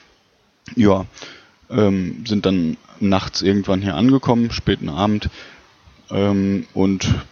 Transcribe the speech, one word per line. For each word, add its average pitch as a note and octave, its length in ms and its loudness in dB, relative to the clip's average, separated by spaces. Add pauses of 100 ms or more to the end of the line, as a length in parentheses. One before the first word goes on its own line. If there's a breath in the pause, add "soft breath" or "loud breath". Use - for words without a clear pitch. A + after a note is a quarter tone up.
(760 soft breath)
ja, F#2+ 320 4 (640 loud breath)
ähm, F#2+ 560 0
sind G2+ 200 -2
dann E2+ 300 0 (220)
nachts G2 440 0
irgendwann F#2+ 380 0
hier F#2+ 140 -2
angekommen, A#2 560 2
späten - 380 -4
Abend. G#2 420 -2 (800 loud breath)
Ähm, G2 640 0
und F#2+ 400 0 (180)